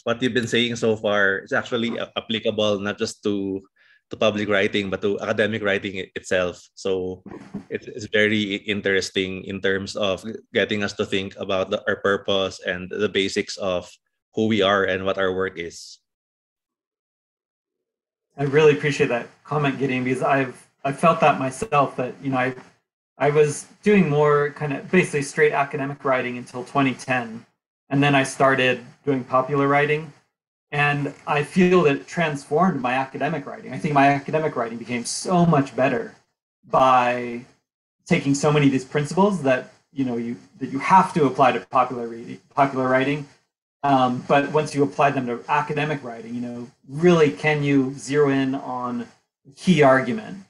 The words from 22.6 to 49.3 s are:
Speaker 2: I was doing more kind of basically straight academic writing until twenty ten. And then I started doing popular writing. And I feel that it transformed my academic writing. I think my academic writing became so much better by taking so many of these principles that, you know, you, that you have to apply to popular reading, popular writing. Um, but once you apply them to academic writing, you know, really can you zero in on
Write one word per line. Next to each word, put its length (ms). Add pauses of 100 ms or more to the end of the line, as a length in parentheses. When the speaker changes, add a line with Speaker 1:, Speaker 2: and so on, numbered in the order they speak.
Speaker 2:
I 120
was 360 (160)
doing 260
more 420
kind 220
of 180
basically 320
straight 300
academic 520
writing 340
until 260
twenty 300
ten. 520 (420)
And 140
then 120
I 100
started 600 (200)
doing 200
popular 440
writing. 440 (600)
And 420 (120)
I 180
feel 400
that 120
it 120
transformed 760
my 120
academic 520
writing. 260
I 60
think 160
my 140
academic 480
writing 220
became 260
so 420
much 300
better 400 (480)
by 800 (600)
taking 300
so 180
many 140
of 60
these 120
principles 600
that, 280 (200)
you 120
know, 120
you, 200 (220)
that 120
you 100
have 340
to 120
apply 260
to 80
popular 480
reading, 320 (120)
popular 360
writing. 400 (560)
Um, 420
but 240
once 240
you 80
apply 300
them 160
to 200
academic 540
writing, 320
you 60
know, 280 (200)
really 420
can 320
you 320
zero 360
in 260
on 500 (420)